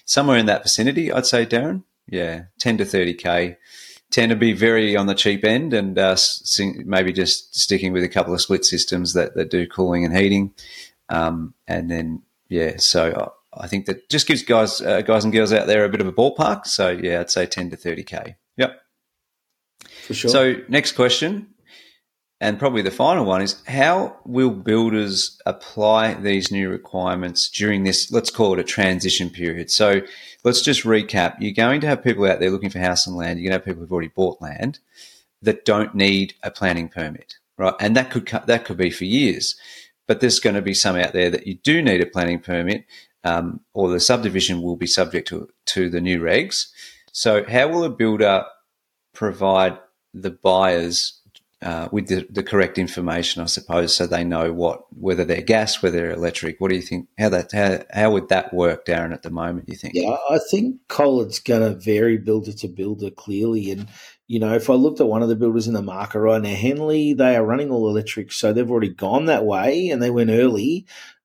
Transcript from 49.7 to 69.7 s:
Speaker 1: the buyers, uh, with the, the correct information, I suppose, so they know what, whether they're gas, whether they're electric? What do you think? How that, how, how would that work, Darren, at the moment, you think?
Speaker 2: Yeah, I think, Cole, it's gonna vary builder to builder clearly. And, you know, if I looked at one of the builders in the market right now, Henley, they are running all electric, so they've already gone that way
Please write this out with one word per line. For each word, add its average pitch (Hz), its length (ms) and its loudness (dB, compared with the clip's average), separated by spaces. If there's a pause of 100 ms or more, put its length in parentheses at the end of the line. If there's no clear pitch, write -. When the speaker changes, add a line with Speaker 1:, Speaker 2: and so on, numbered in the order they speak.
Speaker 1:
the 92 180 -8
buyers, 90 880 0 (420)
uh, 85 300 -8
with 101 160 -2
the, 92 220 -2
the 101 140 -4
correct 95 340 0
information, 87 640 -4
I 82 40 -8
suppose, 85 500 0
so 90 100 0
they 85 180 -2
know 82 300 -2
what, 85 320 -2 (100)
whether 90 300 -2
they're 78 160 -2
gas, 110 400 0
whether 87 160 0
they're 85 140 -2
electric? 82 500 -6
What 95 80 0
do 92 60 0
you 90 80 -4
think? 90 240 -8 (100)
How 107 120 2
that, 90 220 0
how, 101 400 0
how 107 200 2
would 98 180 0
that 92 240 0
work, 87 320 0
Darren, 85 280 -2
at 80 100 -14
the 82 80 -12
moment, 85 360 -6
you - 80 -12
think? - 200 -10
Speaker 2:
Yeah, 95 200 -2 (140)
I 160 100 2 (120)
think, 233 360 -2
Cole, 135 340 2
it's 107 180 -6
gonna 113 320 2
vary 107 460 2
builder 107 360 -2
to 107 140 -10
builder 98 420 -8
clearly. 104 640 -4
And, 101 160 -10 (400)
you 117 120 -2
know, 110 140 0
if 117 160 2
I 135 40 6
looked 143 280 4
at 127 60 2
one 110 160 0
of 117 60 2
the 113 60 2
builders 113 320 0
in 117 60 -2
the 104 80 -2
market 98 380 -6
right 110 220 4
now, 104 120 -4
Henley, 147 600 0
they 127 220 4
are 113 100 2
running 135 260 -2
all 113 180 0
electric, 104 420 -4
so 107 220 0
they've 117 160 0
already 113 200 0
gone 101 360 -2
that 127 200 2
way 131 440 0